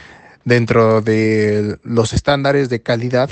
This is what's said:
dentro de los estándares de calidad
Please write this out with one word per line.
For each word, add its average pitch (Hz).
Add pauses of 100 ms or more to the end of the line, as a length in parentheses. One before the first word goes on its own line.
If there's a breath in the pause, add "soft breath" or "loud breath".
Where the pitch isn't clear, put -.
(460 loud breath)
dentro 117
de 107
los 117
estándares 139
de 120
calidad 123